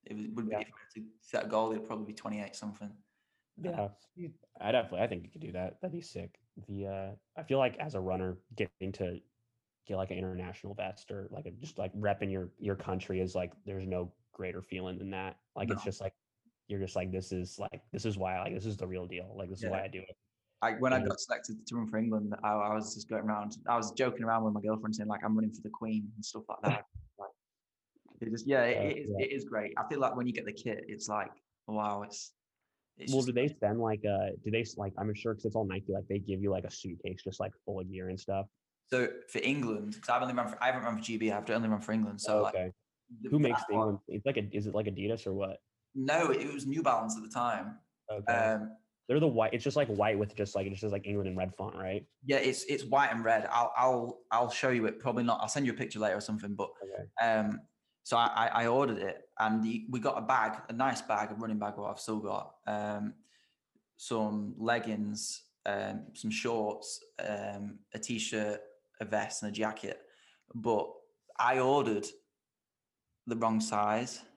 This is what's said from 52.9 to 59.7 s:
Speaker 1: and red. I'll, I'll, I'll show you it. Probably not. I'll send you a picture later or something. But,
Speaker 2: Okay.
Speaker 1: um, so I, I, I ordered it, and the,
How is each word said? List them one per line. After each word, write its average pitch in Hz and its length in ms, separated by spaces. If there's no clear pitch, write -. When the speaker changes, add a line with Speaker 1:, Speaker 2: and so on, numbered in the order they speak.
Speaker 1:
and 113 120
red. 110 260
I'll, 120 260
I'll, 120 540
I'll 120 200
show - 200
you 117 160
it. - 120
Probably 120 260
not. 117 160
I'll 107 80
send 143 180
you 117 60
a 110 40
picture 110 220
later 104 200
or - 20
something. 104 340
But, 98 160
Speaker 2:
Okay. 98 280
Speaker 1:
um, 110 400
so - 140
I, 117 100
I, 117 200
I - 20
ordered 120 320
it, 95 400
and 110 240
the, 110 280